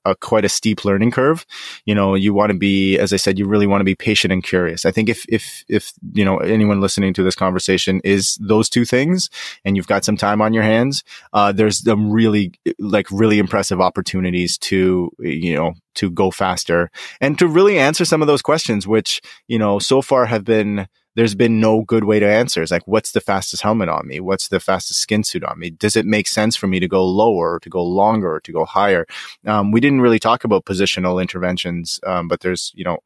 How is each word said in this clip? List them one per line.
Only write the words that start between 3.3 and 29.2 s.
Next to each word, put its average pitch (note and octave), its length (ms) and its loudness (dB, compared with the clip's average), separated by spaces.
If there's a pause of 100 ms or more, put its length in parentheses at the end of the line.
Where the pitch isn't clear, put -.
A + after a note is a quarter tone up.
you G2+ 80 -2
really G#2 180 2
wanna G2 180 2
be F#2 120 0
patient G#2 360 0
and F#2 120 -2
curious. F2 420 -2
I F#2+ 60 2
think G#2+ 180 0
if, - 180 -4
if, - 400 -6
if, - 240 -2 (220)
you G#2 100 2
know, G2 140 2
anyone G#2 440 0
listening F#2+ 340 0
to F#2+ 80 0
this F#2 100 0
conversation F#2+ 720 0
is G2 360 0
those G#2+ 300 0
two A#2+ 160 0
things D#3 460 0 (320)
and G2+ 120 0
you've C3 120 -2
got G2+ 180 0
some G#2+ 100 0
time G#2 240 0
on A2 140 2
your A2+ 80 2
hands, A#2 420 0 (300)
uh, G2+ 180 2
there's G#2 320 0
some G#2+ 280 2
really, G#2 420 2 (240)
like, G2+ 320 -2
really G#2 300 2
impressive F#2+ 420 0
opportunities F2+ 800 -2
to, F#2 580 0
you E2 380 -4
know, E2+ 180 -2 (220)
to F#2+ 160 -2
go F#2+ 180 0
faster F2+ 640 0 (300)
and C#3 180 0
to F3 80 4
really F3+ 320 4
answer D#3 260 2
some D#3 160 2
of D3+ 60 2
those D3 160 2
questions, A#2 420 -2
which, G#2+ 340 0 (280)
you A#2 100 -2
know, G2+ 220 2
so C3+ 240 2
far B2+ 220 2
have A2 180 -2
been, G#2 440 0 (280)
there's A2+ 180 4
been A2+ 280 2
no A2 220 4
good A2 200 0
way G#2+ 160 2
to G2+ 100 4
answer. A2 320 2
It's E2 120 -2
like, F2 120 -2
what's G#2+ 280 0
the - 80 0
fastest - 420 -4
helmet G#2+ 240 0
on D#2+ 180 -4
me? C#2 140 -12
What's F#2 300 -4
the F#2+ 100 -2
fastest - 400 -4
skin G#2+ 240 -2
suit - 220 -6
on - 120 -8
me? E2+ 120 -10
Does G#2 260 -2
it A2 100 2
make G#2+ 220 0
sense A2 300 0
for G2+ 100 -4
me F#2 140 0
to F2+ 80 -2
go F#2+ 160 2
lower, F#2 560 2
to - 80 -20
go F2+ 120 -4
longer, F#2 600 0
to - 100 -18
go D#2+ 140 -2
higher? F#2+ 420 0 (380)